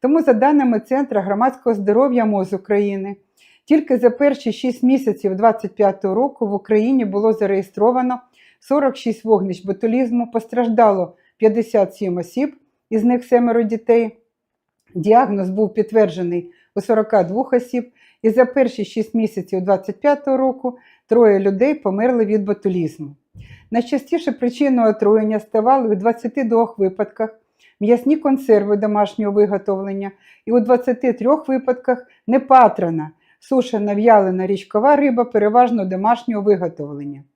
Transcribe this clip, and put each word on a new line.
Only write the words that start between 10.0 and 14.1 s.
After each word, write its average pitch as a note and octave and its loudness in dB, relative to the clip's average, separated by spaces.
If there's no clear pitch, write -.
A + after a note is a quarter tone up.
постраждало A3+ 0
п'ятдесят A3 0
сім F#3 -6
осіб, B3 -6
із A3 -2
них B3 0
семеро A#3+ 2
дітей. A3+ 0